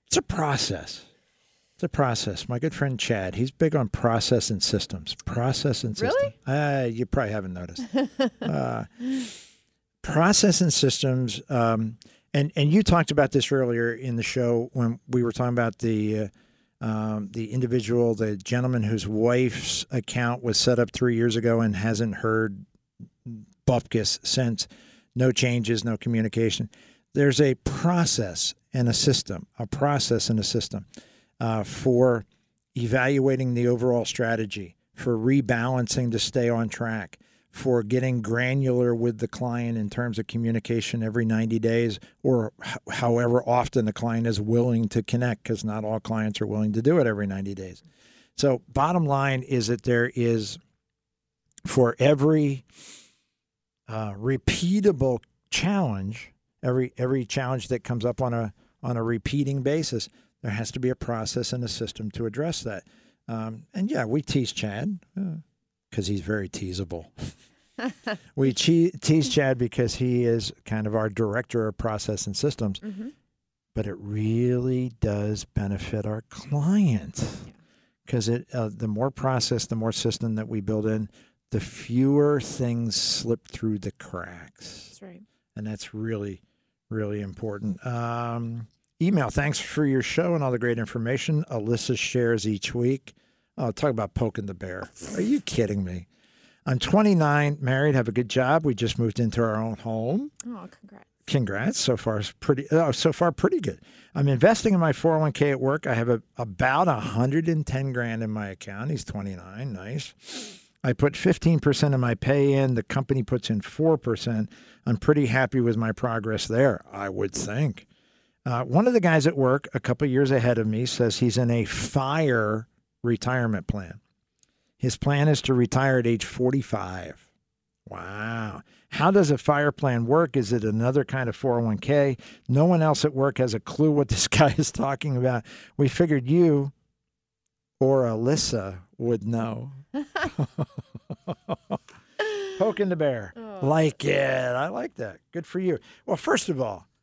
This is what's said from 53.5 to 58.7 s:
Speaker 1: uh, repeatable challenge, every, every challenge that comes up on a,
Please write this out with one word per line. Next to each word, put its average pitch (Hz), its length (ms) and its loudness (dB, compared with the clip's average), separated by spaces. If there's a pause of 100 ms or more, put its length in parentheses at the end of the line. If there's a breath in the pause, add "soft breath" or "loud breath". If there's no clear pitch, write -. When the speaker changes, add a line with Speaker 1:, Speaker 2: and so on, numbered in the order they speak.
Speaker 1:
uh, 110 240 -6
repeatable 135 1080 0 (300)
challenge, 117 800 -2 (300)
every, 127 360 0
every 127 260 0
challenge 127 440 -4
that 123 140 -2
comes 120 220 -4
up 120 160 -2
on 123 140 0
a, 113 180 -2 (300 soft breath)